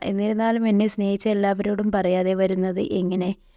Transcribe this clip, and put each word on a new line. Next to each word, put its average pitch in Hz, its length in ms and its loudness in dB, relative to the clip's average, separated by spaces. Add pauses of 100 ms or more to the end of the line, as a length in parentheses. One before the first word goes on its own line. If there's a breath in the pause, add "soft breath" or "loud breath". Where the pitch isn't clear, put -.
എന്നിരുന്നാലും 220 640 0
എന്നെ 208 180 4
സ്നേഹിച്ച 202 420 -2
എല്ലാവരോടും 202 640 0
പറയാതെ 185 420 2
വരുന്നത് 185 460 0 (200)
എങ്ങനെ? 180 280 -2 (280)